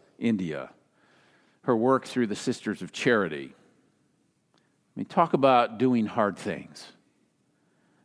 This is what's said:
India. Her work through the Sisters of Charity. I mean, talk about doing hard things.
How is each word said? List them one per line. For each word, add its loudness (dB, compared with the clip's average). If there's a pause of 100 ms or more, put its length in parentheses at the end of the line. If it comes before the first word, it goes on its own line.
(180)
India. -2 (920)
Her 0
work 2
through -2
the -6
Sisters -6
of -12
Charity. -2
I -20
mean, -8
talk 0
about 4
doing 2
hard 0
things. -10 (1120)